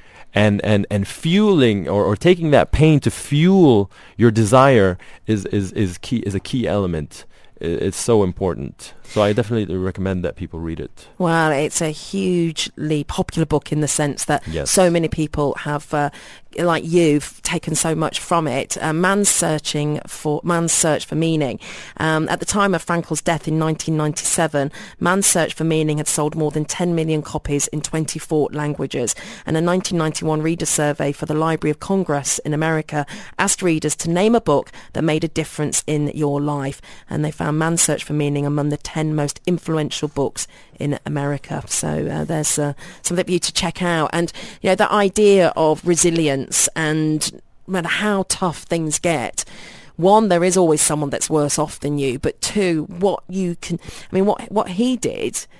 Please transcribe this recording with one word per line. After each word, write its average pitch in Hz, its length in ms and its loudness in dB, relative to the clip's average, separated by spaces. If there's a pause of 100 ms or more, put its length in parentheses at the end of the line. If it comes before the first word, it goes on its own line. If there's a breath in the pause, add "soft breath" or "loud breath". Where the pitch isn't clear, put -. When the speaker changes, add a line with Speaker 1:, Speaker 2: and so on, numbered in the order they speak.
(340 soft breath)
Speaker 1:
and, 104 300 4
and, 101 260 2
and 101 200 0
fueling 160 800 2
or, 98 160 2
or 104 100 2
taking 165 360 4
that 117 200 6
pain 156 300 6
to 110 100 0
fuel 147 800 4 (240 loud breath)
your 113 160 6
desire 110 680 6 (300 loud breath)
is, 107 200 0
is, 98 260 -2
is 92 240 -2
key, - 220 -4
is 101 140 -4
a 98 60 -2
key 120 260 -4
element. 85 600 -2 (340 soft breath)
I-, - 60 -8
it's 85 320 -2
so 110 260 4
important. 87 720 -4 (140)
So - 140 0
I 104 120 4
definitely 107 440 -2
recommend 92 480 -2
that - 100 -6
people 82 240 -10
read 82 200 -6
it. - 280 -14 (120)
Speaker 2:
Well, 165 320 2
it's 143 280 -2
a 160 100 -2
hugely 160 1120 -2
popular - 420 -4
book - 260 -2
in 151 100 0
the 147 60 0
sense - 380 -2
that 143 220 -2
Speaker 1:
Yes. - 240 -4
Speaker 2:
so 185 180 6
many 170 180 2
people 147 520 -2
have, 147 340 -6
uh, 147 160 0 (480 loud breath)
like 165 260 2
you've 160 600 2
taken 160 320 -4
so 160 180 0
much 156 260 -2
from 165 280 0
it. 127 340 -4
Uh, 156 120 -2
Man's 196 360 2
Searching 151 800 0
for, - 360 -4
Man's 170 280 0
Search - 340 0
for - 80 -10
Meaning. 151 460 0 (380 loud breath)
Um, 160 320 0
at - 100 -2
the - 80 -10
time 202 260 2
of 160 80 0
Frankl's 170 400 -4
death 160 260 -2
in 156 120 0
nineteen 160 360 -2
ninety-seven, 151 760 -2 (280 loud breath)
Man's 196 280 2
Search - 260 2
for 160 120 -4
Meaning 156 320 0
had 151 100 -4
sold 156 280 -2
more 156 140 0
than 151 160 -4
ten 175 300 -2
million 160 260 0
copies 147 460 -4
in 156 140 -6
twenty-four 156 720 -2
languages. 147 600 -4 (300 loud breath)
And 156 100 -2
a 160 60 0
nineteen 180 380 0
ninety-one 156 420 -2
reader 165 240 -2
survey 147 460 0
for 156 160 -8
the 156 80 -2
Library 156 360 0
of - 80 -4
Congress 160 600 -2
in 151 160 -4
America 156 500 -2 (320 loud breath)
asked 190 240 0
readers 156 360 0
to 165 120 -4
name 196 240 4
a 226 80 4
book 143 300 0 (220 loud breath)
that - 100 -2
made 156 200 0
a 160 60 -2
difference - 560 -4
in 151 300 0
your 143 260 -2
life. 143 400 -4 (260 loud breath)
And - 160 -4
they 151 80 -4
found 156 280 -2
Man's 165 240 0
Search - 200 -2
for 147 100 -8
Meaning 143 340 -2
among 147 220 -2
the 151 80 -2
ten - 360 -6
most 147 320 -4
influential 156 600 -2
books - 400 -4 (320 soft breath)
in 143 260 -2
America. 143 640 -4
So, 151 400 -4
uh, 151 160 -4
there's, 156 340 -2
uh, 143 160 -2 (280 loud breath)
something 175 240 -2
for 180 60 -6
you 175 80 2
to - 140 -4
check - 280 -4
out. 170 320 0
And, 170 180 -2 (300 loud breath)
you - 80 0
know, 190 60 4
the 208 160 2
idea 202 640 4
of 156 300 2
resilience 165 920 2
and 156 580 0 (340)
no 185 60 -8
matter 170 140 -2
how 196 400 0
tough - 360 -4
things 160 360 -2
get, 151 460 -2 (500 loud breath)
one, 202 320 6
there 175 160 4
is 180 140 4
always 160 240 6
someone 147 280 0
that's - 200 -4
worse 147 300 0
off 156 200 -4
than 147 180 -2
you, 135 220 -2
but - 220 -4
two, 175 440 0
what 175 440 -2
you 180 260 -2
can, - 240 -6 (320 loud breath)
I - 40 -2
mean, 190 100 4
what, - 260 -2
what 202 200 0
he 240 260 0
did - 480 -4 (140 soft breath)